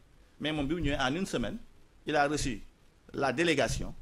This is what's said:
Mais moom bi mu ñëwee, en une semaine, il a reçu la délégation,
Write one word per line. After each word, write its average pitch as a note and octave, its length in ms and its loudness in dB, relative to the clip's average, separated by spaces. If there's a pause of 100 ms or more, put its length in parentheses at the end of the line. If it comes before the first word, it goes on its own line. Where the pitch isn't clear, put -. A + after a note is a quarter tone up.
(400)
Mais D3+ 120 -2
moom D3 160 -2
bi D#3 80 0
mu F3+ 60 -2
ñëwee, C#3+ 180 0
en C3 160 2
une F#3+ 100 -2
semaine, B2+ 320 -4 (480)
il D3 100 0
a C#3+ 120 4
reçu C#3+ 340 -2 (520)
la C3+ 180 0
délégation, C3 720 2